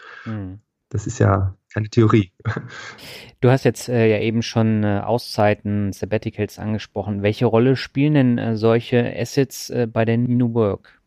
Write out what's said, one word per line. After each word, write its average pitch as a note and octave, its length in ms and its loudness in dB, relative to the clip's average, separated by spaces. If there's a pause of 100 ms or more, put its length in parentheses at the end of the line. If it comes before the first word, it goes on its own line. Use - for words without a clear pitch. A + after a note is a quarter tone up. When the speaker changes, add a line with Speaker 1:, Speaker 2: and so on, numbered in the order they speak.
(260)
Speaker 1:
Mhm. G#2 320 -10 (320)
Speaker 2:
Das - 160 -6
ist - 120 -10
ja G2 380 2 (160)
keine G#2+ 160 -4
Theorie. G#2+ 440 2 (120)
<laughs> - 960 -12
Speaker 1:
Du B2 100 4
hast C3+ 140 2
jetzt, - 240 0
äh, A#2 220 2
ja G#2 80 2
eben A2 240 -2
schon, A2 420 0
äh, G2+ 180 0
Auszeiten, G#2 920 0
Sabbaticals - 640 -6
angesprochen. G#2 640 -6
Welche G#2+ 240 0
Rolle A#2 300 4
spielen D3 380 0
denn, B2+ 240 4
äh, A2 180 -2
solche A#2 600 2
Assets, - 540 -4
äh, B2 200 -2
bei A2+ 140 0
der A#2 140 0
New A#2+ 340 0
Work? G#2+ 400 -2 (140)